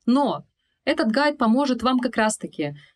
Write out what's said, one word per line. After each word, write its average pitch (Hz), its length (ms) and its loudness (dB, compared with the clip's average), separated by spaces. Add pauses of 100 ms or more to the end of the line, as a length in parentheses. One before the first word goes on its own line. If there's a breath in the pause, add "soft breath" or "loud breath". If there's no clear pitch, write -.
Но 226 400 0 (380)
этот 285 280 0
гайд 285 260 2
поможет 247 440 2
вам 254 180 2
как 247 180 -4
раз-таки 170 580 -4 (200 loud breath)